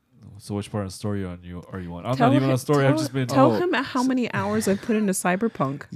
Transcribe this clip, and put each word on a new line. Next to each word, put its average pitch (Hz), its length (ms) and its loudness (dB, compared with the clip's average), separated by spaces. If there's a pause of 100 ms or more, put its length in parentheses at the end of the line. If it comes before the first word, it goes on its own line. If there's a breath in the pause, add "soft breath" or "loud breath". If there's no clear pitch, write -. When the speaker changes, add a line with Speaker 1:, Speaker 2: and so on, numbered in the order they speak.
(380)
Speaker 1:
so 104 180 -10
which 101 160 -4
part 104 120 -2
of 92 80 -6
the - 40 -14
story 101 300 -4
on 90 160 -10
you, 87 300 -12
are 95 80 -8
you 87 160 -10
on? 87 100 -12
I'm 127 120 -2
Speaker 2:
Tell - 120 4
Speaker 1:
not - 60 6
even 135 140 4
Speaker 2:
hi-, - 40 4
Speaker 1:
on 127 60 2
story, 143 260 2
I've 135 60 6
Speaker 2:
tell, 311 80 2
Speaker 1:
just 127 140 -4
been 131 140 0
Speaker 2:
tell 262 260 6
Speaker 3:
Oh. - 20 2
Speaker 2:
him 359 180 0
how 254 300 -2
many 254 300 0
hours 208 340 -2
I've 196 140 2
put 220 160 0
into 202 160 0
Cyberpunk. 180 680 -2 (120)